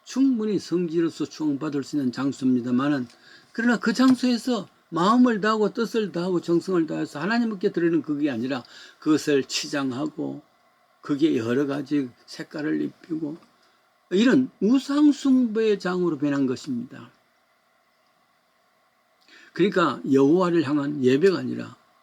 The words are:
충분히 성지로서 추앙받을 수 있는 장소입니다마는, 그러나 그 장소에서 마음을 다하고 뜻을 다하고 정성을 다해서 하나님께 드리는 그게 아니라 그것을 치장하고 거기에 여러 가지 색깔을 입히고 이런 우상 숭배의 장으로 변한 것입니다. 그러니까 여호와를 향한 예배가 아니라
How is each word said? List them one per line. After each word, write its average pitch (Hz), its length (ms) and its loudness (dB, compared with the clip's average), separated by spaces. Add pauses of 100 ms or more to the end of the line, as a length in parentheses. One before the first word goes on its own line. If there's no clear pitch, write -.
충분히 220 560 0
성지로서 165 680 -2
추앙받을 147 580 -4
수 147 140 -6
있는 131 140 -2
장소입니다마는, 127 960 0 (440)
그러나 233 280 0
그 226 140 0
장소에서 247 760 0 (200)
마음을 220 520 4
다하고 214 320 0
뜻을 220 380 -2
다하고 175 300 -2
정성을 170 440 0
다해서 156 340 -6
하나님께 214 520 -2
드리는 165 300 0
그게 147 280 -2
아니라 123 340 -4 (360)
그것을 147 440 2
치장하고 143 1000 -6 (580)
거기에 143 360 0
여러 120 280 0
가지 139 440 -4 (160)
색깔을 156 560 -6
입히고 156 560 -8 (760)
이런 185 480 4
우상 277 520 4
숭배의 226 680 2
장으로 180 380 0
변한 139 280 0
것입니다. 123 640 -6 (2500)
그러니까 175 480 0 (100)
여호와를 165 520 4
향한 143 400 -2
예배가 147 360 4
아니라 117 380 -8 (260)